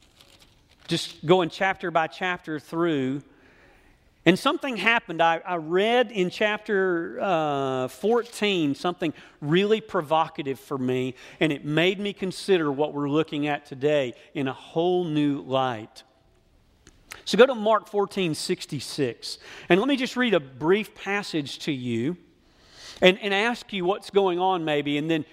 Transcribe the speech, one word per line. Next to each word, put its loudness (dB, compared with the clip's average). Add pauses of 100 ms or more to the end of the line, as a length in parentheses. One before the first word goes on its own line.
(880)
just -6
going 4
chapter -4
by 2
chapter -6
through. -2 (1040)
And 6
something -2
happened. 0
I, 4
I -4
read 2
in 0
chapter, -2
uh, 0
fourteen 0
something -4 (260)
really 2
provocative -2
for -8
me, -2 (260)
and 4
it -6
made 0
me -4
consider 0
what -2
we're -2
looking 0
at -4
today 0 (180)
in -2
a -4
whole 0
new 0
light. -4 (1200)
So 0
go 10
to 6
Mark 2
fourteen 0
sixty-six, -6 (320)
and 6
let 0
me 2
just -4
read 2
a 4
brief -2
passage -6
to -4
you -2 (840)
and, 6
and -4
ask -2
you -2
what's -2
going 2
on 0
maybe, 0
and -2
then 0